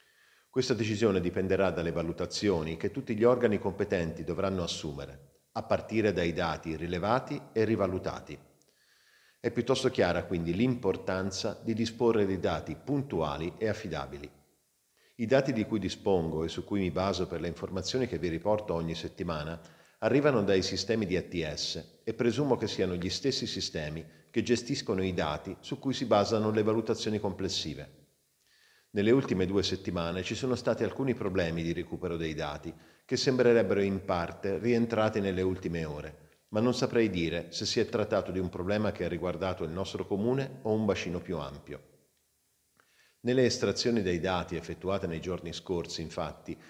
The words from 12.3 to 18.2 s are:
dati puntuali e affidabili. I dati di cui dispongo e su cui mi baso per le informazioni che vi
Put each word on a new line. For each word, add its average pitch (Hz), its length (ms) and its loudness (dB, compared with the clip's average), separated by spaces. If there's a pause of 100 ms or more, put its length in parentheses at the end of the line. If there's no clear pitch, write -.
dati 82 420 -2
puntuali 85 760 -2
e 110 100 -2
affidabili. 73 640 -6 (840)
I 117 100 -4
dati 139 260 4
di 110 140 2
cui 110 120 -2
dispongo 87 680 0
e - 20 -2
su 85 160 -6
cui 104 160 -2
mi 90 100 0
baso 90 380 0
per 80 140 -6
le 87 80 -4
informazioni 95 580 -4
che 90 100 -4
vi 82 120 -2